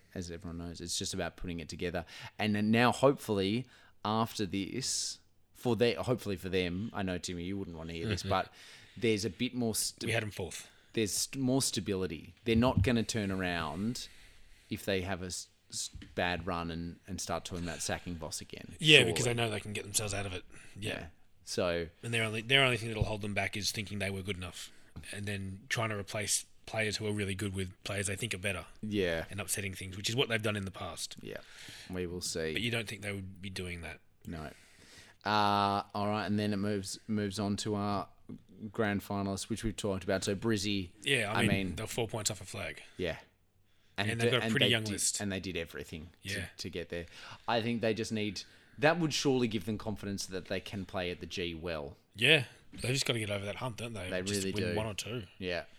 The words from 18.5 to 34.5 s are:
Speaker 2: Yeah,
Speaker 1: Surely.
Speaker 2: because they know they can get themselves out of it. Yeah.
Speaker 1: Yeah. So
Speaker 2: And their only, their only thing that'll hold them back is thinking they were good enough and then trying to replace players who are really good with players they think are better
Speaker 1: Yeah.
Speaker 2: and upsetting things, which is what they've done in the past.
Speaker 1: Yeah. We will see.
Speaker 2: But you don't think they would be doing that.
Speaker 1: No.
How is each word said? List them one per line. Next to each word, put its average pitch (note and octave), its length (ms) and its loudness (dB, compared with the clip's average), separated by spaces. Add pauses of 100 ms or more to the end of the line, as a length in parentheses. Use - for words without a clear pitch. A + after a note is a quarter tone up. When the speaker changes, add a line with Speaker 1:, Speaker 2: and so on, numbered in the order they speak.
Speaker 2:
Yeah, D3+ 200 12
Speaker 1:
Surely. F2+ 140 8
Speaker 2:
because A2+ 120 2
they A#2+ 80 2
know A#2 160 2
they G2+ 120 -2
can G#2+ 100 -8
get G#2 140 -6
themselves G#2 280 0
out G2 120 -2
of F#2 80 -4
it. F2+ 100 -6 (340)
Yeah. G2+ 120 -4
Speaker 1:
Yeah. - 140 -4 (420)
So E2+ 420 0 (160)
Speaker 2:
And A#2 100 -2
their A2+ 100 4
only, A2 180 -2
their C3+ 220 6
only B2 140 4
thing A2+ 120 -4
that'll G#2+ 160 2
hold G#2+ 160 -2
them G#2 120 -2
back G2 220 0
is G2+ 160 0
thinking G2+ 280 -6
they F#2+ 100 0
were F#2+ 120 -4
good F#2 160 -4
enough F2 320 -8 (440)
and G2+ 120 -6
then G2 340 -4 (100)
trying A2+ 200 0
to G#2+ 80 -2
replace - 480 -2 (200)
players G#2+ 320 0
who G#2+ 100 -2
are G#2 60 2
really G2 220 0
good G2 200 -2
with F#2+ 140 -2 (140)
players G2+ 240 -2
they G2 80 -2
think G#2 180 -4
are G2 40 -4
better F2+ 280 -2 (160)
Speaker 1:
Yeah. F2+ 500 2
Speaker 2:
and G2+ 80 -6
upsetting G2 340 -2
things, F#2 240 -10
which G2+ 120 -2
is A2+ 60 0
what C3 140 2
they've A2+ 120 0
done G#2 140 2
in G2 100 -2
the F#2 60 -4
past. - 500 -8
Speaker 1:
Yeah. G#1+ 160 -8 (520)
We F2+ 180 -2
will F2 140 -4
see. D#2+ 320 -2
Speaker 2:
But F#2+ 80 0
you A#2 100 0
don't A2+ 160 -2
think G2+ 140 -8
they G2+ 100 -4
would F#2+ 300 -8
be G2 80 -8
doing F2+ 320 -6
that. D#2+ 180 -10 (280)
Speaker 1:
No. D#2 220 -8 (760)